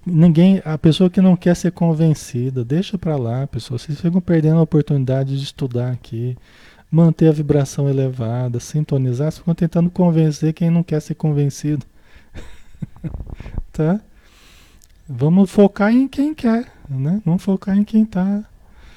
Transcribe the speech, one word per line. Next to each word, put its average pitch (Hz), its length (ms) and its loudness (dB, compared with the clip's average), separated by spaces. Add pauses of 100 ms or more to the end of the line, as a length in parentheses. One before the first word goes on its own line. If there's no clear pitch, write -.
ninguém, 175 600 4
a 156 120 -6
pessoa 165 320 4
que 175 120 0
não 185 160 6
quer 175 180 2
ser 170 180 -4
convencida, 147 920 -2
deixa 165 340 -4
pra 160 180 -4
lá, 123 300 -4
pessoal. 123 320 -8
Vocês - 220 -10
ficam 175 200 0
perdendo 165 380 2
a 165 40 4
oportunidade 139 760 0
de 139 80 -6
estudar 123 480 -6
aqui, 123 440 -8 (540)
manter 160 380 4
a 156 40 4
vibração 147 560 -2
elevada, 127 680 -4
sintonizar, 139 720 -2
vocês - 80 -12
ficam 170 160 -2
tentando 175 360 0
convencer 160 600 0
quem 170 180 -2
não 170 120 2
quer 156 180 -2
ser - 140 -8
convencido. 147 680 -2 (500)
<laughs> - 760 -14 (640)
Tá? 170 280 -2 (1120)
Vamos 160 400 2
focar 202 400 4
em 254 160 4
quem 285 280 -4
quer, 233 360 -2 (160)
né? 143 380 -4
Vamos 175 180 0
focar 190 360 -2
em 208 40 2
quem 220 220 2
tá, 202 400 -4 (520)